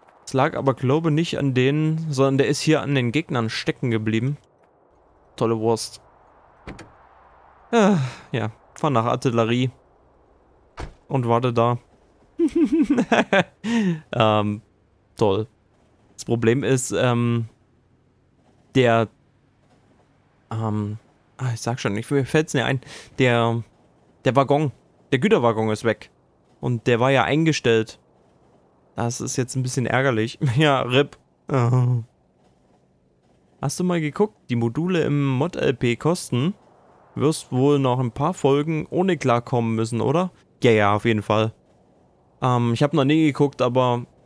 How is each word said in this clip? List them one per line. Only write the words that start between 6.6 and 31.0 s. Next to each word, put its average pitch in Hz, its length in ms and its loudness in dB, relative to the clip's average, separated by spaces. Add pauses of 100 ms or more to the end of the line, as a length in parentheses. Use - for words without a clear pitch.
Ah, 208 280 4 (320)
ja, 110 200 -4 (240)
fahr 160 140 -2
nach 117 160 2
Artillerie. 120 640 0 (1400)
Und 127 200 -2
warte 120 260 0
da. 117 240 2 (600)
<laughs> 247 1080 2 (640)
Ähm, 107 500 2 (540)
toll. 104 320 0 (680)
Das - 120 -16
Problem 117 380 0
ist, 127 280 -2
ähm, 120 560 0 (1300)
der, 117 320 4 (1400)
ähm, 107 460 -4 (400)
ah, 127 160 -4
ich 113 80 -8
sag 120 180 -4
schon, 101 160 -4
ich, 117 140 -8
mir 139 160 0
fällt's 160 280 0
nicht 127 100 2
ein, 127 180 -2 (380)
der, 117 440 2 (600)
der 123 100 0
Waggon, 139 360 2 (400)
der 135 80 0
Güterwaggon 117 500 2
ist 107 140 -4
weg. - 260 -2 (500)
Und 123 280 -4
der 120 120 2
war 127 120 2
ja 131 120 4
eingestellt. 127 760 0 (960)
Das 120 260 -6
ist 117 160 -6
jetzt 123 180 -6
ein 131 80 -2
bisschen 127 220 -4
ärgerlich. 123 600 -2
<laughs> 117 80 -2
Ja, 143 260 4
rip. 127 360 0 (300)